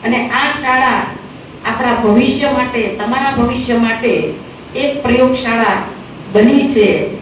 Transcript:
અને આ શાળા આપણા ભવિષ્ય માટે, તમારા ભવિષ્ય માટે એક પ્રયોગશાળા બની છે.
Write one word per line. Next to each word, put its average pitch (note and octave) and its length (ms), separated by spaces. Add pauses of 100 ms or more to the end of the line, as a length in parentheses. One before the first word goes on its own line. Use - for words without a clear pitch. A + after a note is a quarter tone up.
અને A#3+ 260
આ C4 200 (120)
શાળા - 440 (600)
આપણા A#3 280
ભવિષ્ય A#3 580
માટે, B3 360
તમારા A#3+ 440
ભવિષ્ય A#3+ 460
માટે A3+ 560 (420)
એક C#4 280
પ્રયોગશાળા A#3 800 (480)
બની A3+ 420
છે. - 480